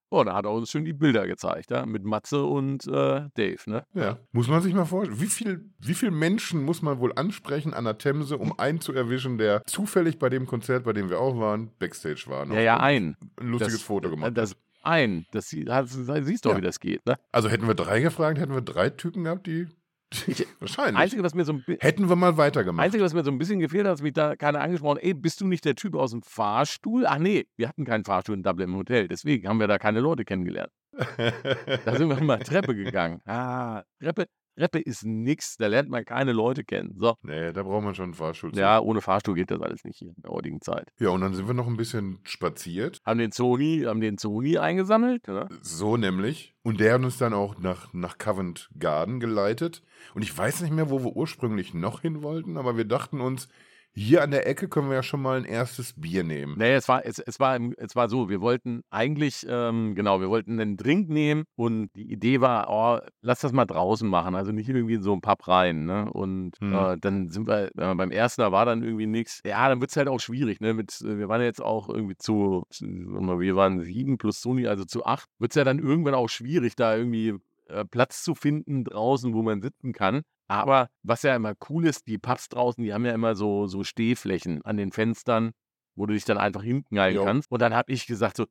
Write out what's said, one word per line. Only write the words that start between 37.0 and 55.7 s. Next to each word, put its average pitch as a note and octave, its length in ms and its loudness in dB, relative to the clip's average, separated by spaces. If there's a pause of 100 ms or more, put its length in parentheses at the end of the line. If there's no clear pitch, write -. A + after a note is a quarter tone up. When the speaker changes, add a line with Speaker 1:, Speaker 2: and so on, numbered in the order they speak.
Speaker 2:
Nee, D#2+ 300 -6
da F#2+ 100 -6
braucht G2+ 220 -2
man G2+ 100 -4
schon F#2+ 120 -8
einen E2+ 80 -10
Fahrstuhl D#2+ 380 -6
zu. G2 80 -2
Speaker 1:
Ja, G#2+ 200 6
ohne A2 200 0
Fahrstuhl G2 340 0
geht F#2 160 0
das E2+ 100 -2
alles D#2+ 240 -6
nicht - 140 -14
hier F2+ 100 -16
in E2+ 140 -20
der - 80 -14
heutigen D#2+ 300 -6
Zeit. E2 380 -6
Speaker 2:
Ja, G2+ 120 2
und F#2 100 2
dann F#2+ 140 -2
sind F#2+ 120 -4
wir B2 80 -2
noch B2 120 -2
ein A#2+ 100 -2
bisschen G#2+ 480 -4
spaziert. F2 800 -6
Speaker 1:
Haben A2+ 120 0
den A2+ 140 0
Zoni, C3+ 540 2
haben A2 140 -2
den G#2 180 -2
Zoni B2 400 0
eingesammelt, G3+ 680 0
ne? G#2+ 200 -4 (140)
Speaker 2:
So G2+ 340 -2
nämlich. G#2 640 -2
Und A2 180 0
der A2 140 8
hat B2+ 80 4
uns B2+ 160 -2
dann A#2 140 2
auch G2+ 260 -2
nach, F2+ 340 -4
nach F2 260 -8
Covent F#2 500 -4 (100)
Garden E2+ 420 0
geleitet. A#2 640 -2 (320)
Und G#2+ 80 -4
ich - 140 -8
weiß F3 240 -2
nicht D#3+ 120 -2
mehr, D#3+ 180 0
wo C3+ 120 0
wir A#2+ 140 -4
ursprünglich A2 580 -4
noch E2+ 280 -4
hin D#3 200 -4
wollten, D#3+ 360 -8
aber B2 180 -2
wir A2+ 80 0
dachten B2 360 -2
uns, B2+ 280 -4 (440)
"Hier A#2+ 300 4
an C#3+ 80 0
der C#3 160 2
Ecke C3+ 220 -2
können C#3+ 200 0
wir C3+ 60 0
ja C3 80 0
schon C#3 180 -6
mal C3 180 0
ein B2+ 60 -4
erstes A#2+ 520 -6